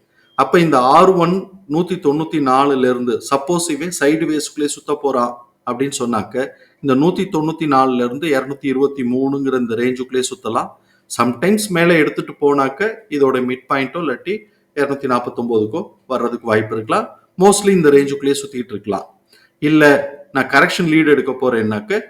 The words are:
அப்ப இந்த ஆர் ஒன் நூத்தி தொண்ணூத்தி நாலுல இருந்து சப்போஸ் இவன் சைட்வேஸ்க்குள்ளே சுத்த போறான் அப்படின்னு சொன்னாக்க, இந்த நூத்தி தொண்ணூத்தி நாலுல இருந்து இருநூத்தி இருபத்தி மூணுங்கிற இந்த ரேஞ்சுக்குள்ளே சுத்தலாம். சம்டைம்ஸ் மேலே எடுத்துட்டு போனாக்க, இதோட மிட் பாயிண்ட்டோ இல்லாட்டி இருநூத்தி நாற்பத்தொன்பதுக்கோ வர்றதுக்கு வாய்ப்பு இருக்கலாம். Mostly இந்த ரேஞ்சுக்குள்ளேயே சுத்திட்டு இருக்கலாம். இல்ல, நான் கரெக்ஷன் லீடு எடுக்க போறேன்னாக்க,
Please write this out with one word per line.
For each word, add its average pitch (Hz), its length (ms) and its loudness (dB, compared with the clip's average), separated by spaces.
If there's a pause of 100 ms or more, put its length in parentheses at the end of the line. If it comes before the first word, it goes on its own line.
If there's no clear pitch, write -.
(340)
அப்ப 139 260 2
இந்த 151 180 4
ஆர் 151 320 6
ஒன் 180 380 0 (200)
நூத்தி 170 300 -2
தொண்ணூத்தி 156 420 -2
நாலுல 135 380 2
இருந்து 123 520 0
சப்போஸ் 170 400 -2
இவன் 156 300 -6
சைட்வேஸ்க்குள்ளே 151 640 -2
சுத்த 147 380 -6
போறான் 123 500 -4 (180)
அப்படின்னு 135 280 -4
சொன்னாக்க, 120 500 -4 (320)
இந்த 139 260 2
நூத்தி 175 260 0
தொண்ணூத்தி 160 340 -4
நாலுல 131 380 2
இருந்து 139 240 -4
இருநூத்தி 139 380 -4
இருபத்தி 139 360 0
மூணுங்கிற 135 560 -2
இந்த 113 160 -4
ரேஞ்சுக்குள்ளே 127 480 -4
சுத்தலாம். 123 460 -6 (540)
சம்டைம்ஸ் 175 460 0
மேலே 170 300 2
எடுத்துட்டு 151 340 -2
போனாக்க, 143 600 0 (140)
இதோட 131 360 0
மிட் 127 240 -6
பாயிண்ட்டோ 135 300 -4
இல்லாட்டி 135 400 -6 (360)
இருநூத்தி 139 320 -4
நாற்பத்தொன்பதுக்கோ 123 840 -4 (160)
வர்றதுக்கு 120 400 -4
வாய்ப்பு 110 300 0
இருக்கலாம். 165 320 -4 (300)
Mostly 202 300 4
இந்த 170 220 4
ரேஞ்சுக்குள்ளேயே 139 440 2 (120)
சுத்திட்டு 123 220 -10
இருக்கலாம். 98 460 -8 (440)
இல்ல, 151 500 4 (240)
நான் 131 140 -2
கரெக்ஷன் 175 360 2
லீடு 160 240 2
எடுக்க 131 340 2
போறேன்னாக்க, 113 680 -2